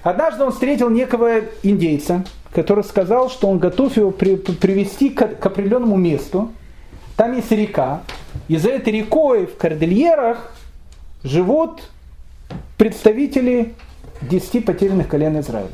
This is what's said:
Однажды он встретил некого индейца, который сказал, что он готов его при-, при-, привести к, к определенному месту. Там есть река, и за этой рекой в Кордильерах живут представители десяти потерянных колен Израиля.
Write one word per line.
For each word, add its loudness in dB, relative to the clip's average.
Однажды 0
он 2
встретил 0
некого 2
индейца, 2
который 2
сказал, 0
что -2
он 2
готов 2
его 4
при-, 2
при-, -6
привести 0
к, 2
к -8
определенному 0
месту. 0
Там 2
есть -4
река, 0
и 2
за 2
этой 0
рекой 2
в -14
Кордильерах 0
живут 0
представители 2
десяти -2
потерянных 0
колен 0
Израиля. -6